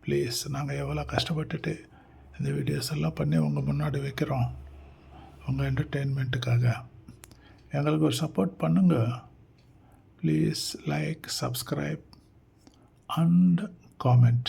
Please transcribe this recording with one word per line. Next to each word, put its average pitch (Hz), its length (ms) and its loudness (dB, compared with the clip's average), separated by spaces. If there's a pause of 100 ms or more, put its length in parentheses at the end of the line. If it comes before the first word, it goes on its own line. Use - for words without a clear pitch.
ப்ளீஸ், 120 420 -2
நாங்க 143 260 -6
எவ்வளோ 143 260 -4
கஷ்டப்பட்டுட்டு 156 840 -4 (540)
இந்த 139 120 -2
வீடியோஸ் 143 420 -4
எல்லாம் 80 220 -2
பண்ணி - 220 0
உங்க 76 240 2
முன்னாடி 139 400 -2
வைக்கிறோம், 139 480 -2 (1000)
உங்க 135 240 -2
என்டர்டெயின்மெண்ட்டுக்காக. 127 1040 0 (960)
எங்களுக்கு 151 340 2
ஒரு 135 160 2
சப்போர்ட் 180 360 -2
பண்ணுங்க. 160 500 4 (1160)
Please 78 320 2 (300)
like, 73 360 -4 (200)
subscribe 123 600 -6 (1080)
and 170 520 4 (440)
comment. 123 440 6